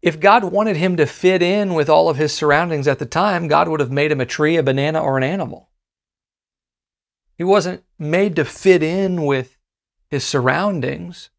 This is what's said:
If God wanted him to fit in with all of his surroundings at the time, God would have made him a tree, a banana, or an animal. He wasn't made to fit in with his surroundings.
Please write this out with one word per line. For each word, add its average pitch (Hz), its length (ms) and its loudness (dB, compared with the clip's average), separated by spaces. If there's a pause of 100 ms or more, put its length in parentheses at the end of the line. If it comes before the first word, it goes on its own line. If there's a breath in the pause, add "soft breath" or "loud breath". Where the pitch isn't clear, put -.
If 160 160 -2
God 202 240 4
wanted 196 320 -2
him 175 220 0
to 156 80 2
fit 185 360 0
in 190 320 0
with 156 160 0
all 165 200 4
of 139 80 -2
his 147 160 -2
surroundings 151 560 0
at 135 100 -2
the 151 60 -6
time, 175 420 -2
God 156 220 2
would 156 100 -2
have 127 100 -2
made 143 220 0
him 139 80 -2
a 127 60 0
tree, 156 320 0
a 160 40 2
banana, 139 400 0
or 135 160 -2
an 131 60 0
animal. 165 480 -6 (1700)
He 170 80 -6
wasn't 185 380 0 (140)
made 170 380 0
to 156 80 2
fit 180 400 2
in 180 400 -2
with 135 340 -2 (540)
his 139 140 -4
surroundings. 151 1120 -4